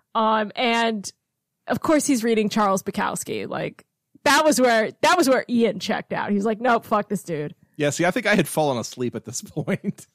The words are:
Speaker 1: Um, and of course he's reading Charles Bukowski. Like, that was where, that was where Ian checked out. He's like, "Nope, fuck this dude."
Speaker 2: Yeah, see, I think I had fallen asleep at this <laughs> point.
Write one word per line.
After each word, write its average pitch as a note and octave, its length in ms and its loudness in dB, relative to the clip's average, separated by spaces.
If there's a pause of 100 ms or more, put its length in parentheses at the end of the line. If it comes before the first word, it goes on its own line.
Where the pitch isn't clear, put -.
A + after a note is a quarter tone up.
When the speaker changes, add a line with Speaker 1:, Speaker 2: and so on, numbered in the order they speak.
(140)
Speaker 1:
Um, A3 420 0
and A#3 540 0 (580)
of - 120 -2
course D4+ 260 2
he's B3 180 0
reading A3 260 2
Charles G3 340 0
Bukowski. F#3 640 -6
Like, - 380 -10 (400)
that D4 180 6
was D4+ 160 4
where, A3+ 320 2 (100)
that E4 160 4
was C#4+ 120 4
where B3+ 200 2
Ian A3+ 300 2
checked - 340 -6
out. - 180 -4
He's G3+ 140 0
like, A3 140 -2
"Nope, A#3 260 2
fuck G#3 240 -2
this G#3 140 -4
dude." D3+ 320 -8 (220)
Speaker 2:
Yeah, D3 140 0
see, E3 120 -2
I F3 80 4
think G#3+ 140 -4
I G3+ 100 4
had D#3+ 120 2
fallen D3 300 0
asleep A#2+ 380 -6
at A2 80 -8
this - 180 -10
<laughs> - 0 -
point. - 720 -8